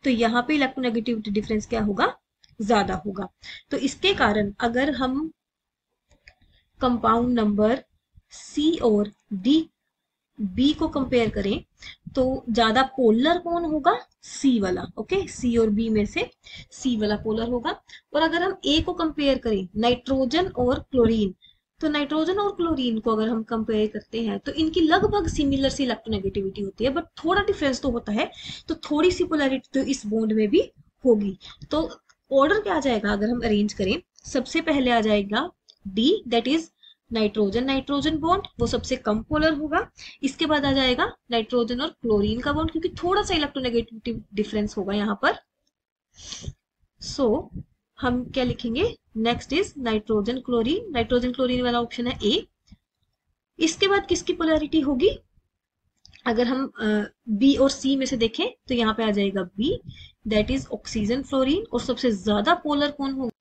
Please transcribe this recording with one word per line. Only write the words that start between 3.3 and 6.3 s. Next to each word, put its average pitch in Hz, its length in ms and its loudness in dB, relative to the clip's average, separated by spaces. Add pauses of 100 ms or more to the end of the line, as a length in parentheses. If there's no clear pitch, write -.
तो 285 60 -2
इसके 370 360 0
कारण 208 460 2
अगर 247 360 0
हम 262 360 -2 (1500)